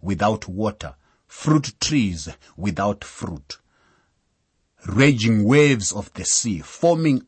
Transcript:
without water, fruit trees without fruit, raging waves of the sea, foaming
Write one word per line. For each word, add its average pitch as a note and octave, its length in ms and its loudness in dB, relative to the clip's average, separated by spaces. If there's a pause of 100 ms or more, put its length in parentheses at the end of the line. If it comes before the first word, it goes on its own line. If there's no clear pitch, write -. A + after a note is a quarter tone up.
without F2+ 460 -2
water, F#2+ 480 -6 (320)
fruit - 540 0
trees F#2+ 480 -2 (280)
without G2 460 -4
fruit, - 560 -12 (1300)
raging A2+ 580 2
waves C3+ 480 4
of G2+ 220 -10
the F2+ 100 -12
sea, G2 360 -2
foaming E3 680 0